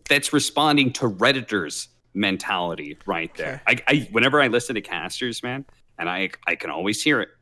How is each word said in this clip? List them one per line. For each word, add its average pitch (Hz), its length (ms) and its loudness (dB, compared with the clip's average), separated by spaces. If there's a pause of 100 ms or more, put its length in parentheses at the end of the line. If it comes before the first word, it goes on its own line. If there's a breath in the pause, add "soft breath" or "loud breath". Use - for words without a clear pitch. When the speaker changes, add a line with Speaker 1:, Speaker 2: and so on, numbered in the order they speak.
Speaker 1:
That's 143 240 2
responding 143 640 4
to 123 160 0
Redditors' 107 800 0 (240)
mentality 87 920 -2
right 85 300 -4
there. 76 340 -8
Speaker 2:
Okay. 123 200 2
Speaker 1:
I, 139 40 6
I, 135 200 2
whenever 127 260 4
I 139 80 6
listen 117 280 0
to 104 60 -4
casters, 95 640 -8
man, 127 220 -6 (320)
and 85 120 -4
I, 92 200 -4 (160)
I 87 100 -2
can - 160 -8
always 92 300 -2
hear 143 200 2
it - 80 -6 (120)